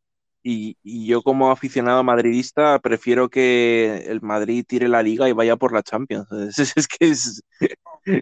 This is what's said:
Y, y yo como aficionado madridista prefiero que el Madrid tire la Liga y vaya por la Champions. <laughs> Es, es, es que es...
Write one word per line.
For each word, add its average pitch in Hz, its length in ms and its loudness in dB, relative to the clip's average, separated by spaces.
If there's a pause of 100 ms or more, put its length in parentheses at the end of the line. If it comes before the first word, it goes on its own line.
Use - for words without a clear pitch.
(460)
Y, 110 380 -6
y 110 240 -10
yo 120 160 2
como 135 280 2
aficionado 127 520 0
madridista 120 760 2
prefiero 120 500 0
que 117 760 2
el 110 140 -6
Madrid 107 460 -4
tire 123 220 0
la 117 120 4
Liga 110 280 2
y - 20 2
vaya 117 240 2
por 123 160 0
la 110 100 0
Champions. 110 480 -6
<laughs> 104 200 -8
Es, 101 100 -4
es, 139 160 0
es 151 140 0
que 165 200 2
es... 123 320 -2 (800)